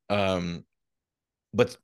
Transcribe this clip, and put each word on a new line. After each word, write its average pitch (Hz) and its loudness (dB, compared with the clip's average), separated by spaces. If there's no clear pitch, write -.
Um, 92 0
but 120 2